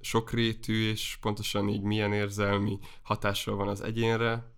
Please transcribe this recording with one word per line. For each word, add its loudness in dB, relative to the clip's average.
sokrétű, 0
és -4
pontosan 0
így 0
milyen 2
érzelmi 2
hatással -2
van 0
az -2
egyénre, 0